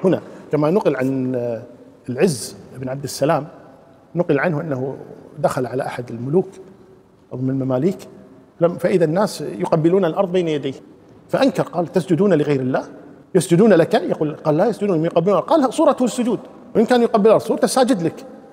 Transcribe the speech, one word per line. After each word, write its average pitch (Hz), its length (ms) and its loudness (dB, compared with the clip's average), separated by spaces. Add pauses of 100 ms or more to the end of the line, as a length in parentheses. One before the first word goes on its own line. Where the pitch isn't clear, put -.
هنا 165 180 2 (300)
كما 151 200 2
نقل 180 240 2
عن 131 400 -2 (720)
العز 135 460 -2 (220)
بن 127 120 -10
عبد 143 140 -8
السلام، 143 440 -2 (680)
نقل 160 240 0
عنه 151 220 -2
أنه 135 360 -6 (420)
دخل 139 260 -2
على 123 200 -6
أحد 123 240 -10
الملوك 135 400 -2 (840)
أو 127 40 -10
من 131 120 -4
المماليك، 131 480 -2 (640)
لم-، 170 160 2
فإذا 175 280 2
الناس 170 360 0
يقبلون 170 640 0
الأرض 170 260 0
بين 180 160 0
يديه، 139 260 -4 (560)
فأنكر، 170 340 2
قال: 165 240 -4
"تسجدون 185 460 2
لغير 147 280 2
الله؟ 131 220 -2 (520)
يسجدون 185 380 4
لك؟" 160 200 4
يقول، 160 420 0
قال: 151 220 0
"لا 185 80 4
يسجدون، 190 400 0
يقبلون." 170 340 2
قال: 262 340 2
"صورته 294 320 2
السجود، 220 340 -2 (360)
وإن 220 100 4
كان 247 160 4
يقبل 220 260 2
الأرض، 190 140 6
صورته - 260 -2
ساجد 240 360 2
لك." - 220 -4 (280)